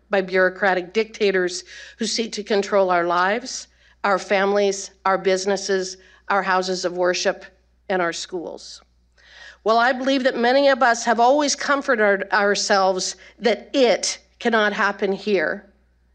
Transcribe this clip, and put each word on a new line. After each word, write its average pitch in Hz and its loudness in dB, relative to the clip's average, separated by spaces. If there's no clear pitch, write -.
by 202 0
bureaucratic 185 0
dictators 196 -2
who 226 -4
seek 214 -4
to 202 -8
control 202 0
our 175 2
lives, 185 -2
our 202 2
families, 196 0
our 190 2
businesses, 190 -2
our 196 2
houses 185 -2
of 175 -4
worship, 180 0
and 185 -2
our 170 -2
schools. - -12
Well, 220 4
I 240 4
believe 254 0
that 240 0
many 262 4
of 262 2
us 233 2
have 233 2
always 277 4
comforted 220 0
ourselves 196 0
that 208 -2
it 240 2
cannot 220 0
happen 202 -2
here, 190 -4